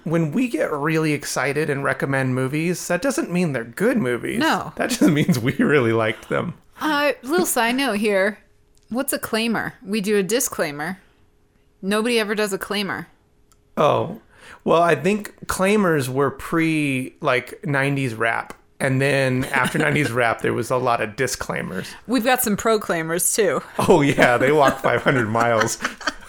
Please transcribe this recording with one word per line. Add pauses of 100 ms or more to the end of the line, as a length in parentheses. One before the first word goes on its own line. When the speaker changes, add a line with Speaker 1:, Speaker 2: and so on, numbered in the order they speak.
Speaker 1:
Oh.
Speaker 2:
when
we
get
really
excited
and
recommend
movies,
that
doesn't
mean
they're
good
movies.
Speaker 1:
No.
Speaker 2:
That
just
<laughs>
means
we
really
liked
them. (260)
Speaker 1:
Uh, (100)
little
side
note
here. (500)
What's
a
claimer? (100)
We
do
a
disclaimer. (840)
Nobody
ever
does
a
claimer. (720)
Speaker 2:
Oh. (400)
Well,
I
think (120)
claimers
were
pre,
like,
nineties
rap. (260)
And
then
after
Speaker 1:
<laughs>
Speaker 2:
nineties
rap,
there
was
a
lot
of
disclaimers. (180)
Speaker 1:
We've
got
some
proclaimers,
too. (160)
Speaker 2:
Oh,
yeah.
They
walk
five
hundred
miles.
<laughs> (400)